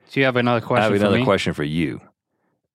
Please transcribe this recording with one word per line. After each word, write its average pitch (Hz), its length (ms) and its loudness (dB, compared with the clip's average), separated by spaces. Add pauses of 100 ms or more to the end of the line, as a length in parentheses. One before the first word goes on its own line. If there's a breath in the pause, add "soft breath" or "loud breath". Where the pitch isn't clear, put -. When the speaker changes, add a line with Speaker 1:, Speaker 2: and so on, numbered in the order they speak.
Speaker 1:
So - 100 -4
you 135 60 2
have 127 100 0
another 120 220 2
Speaker 2:
I - 20 -4
have - 80 -8
Speaker 1:
question 110 240 2
for 101 40 2
Speaker 2:
another 101 220 2
Speaker 1:
me? 123 60 0
Speaker 2:
question 95 300 0
for 76 100 -6
you. 76 380 -4 (720)